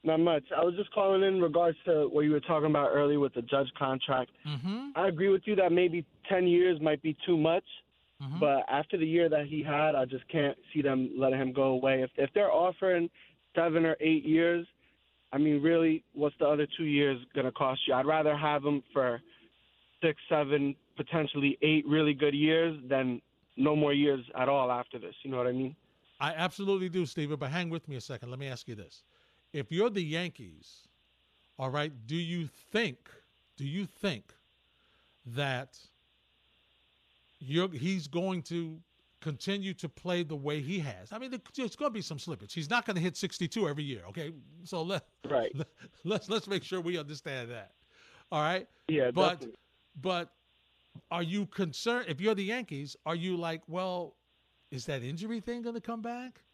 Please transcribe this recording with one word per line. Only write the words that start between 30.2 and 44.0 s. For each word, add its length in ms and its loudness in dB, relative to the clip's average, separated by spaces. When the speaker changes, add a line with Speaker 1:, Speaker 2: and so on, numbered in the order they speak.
Speaker 2:
all 100 -4
right, 220 -2
do 80 -4
you 320 -4
think, 260 -2
do 60 -8
you 220 -4
think 480 -6
that 500 -6
you're, 300 0
he's 380 -4
going 340 -2
to 380 -8
continue 540 -6
to 120 -10
play 360 -4
the 120 -6
way 240 -4
he 200 -4
has? 320 -8
I 80 -10
mean, 100 -10
there, 100 -8
there's 200 -6
gonna 160 -2
be 100 -6
some 160 -8
slippage. 340 -10
He's 160 -6
not 160 0
gonna 160 -2
hit 160 -2
sixty-two 540 -4
every 140 -6
year, 260 -8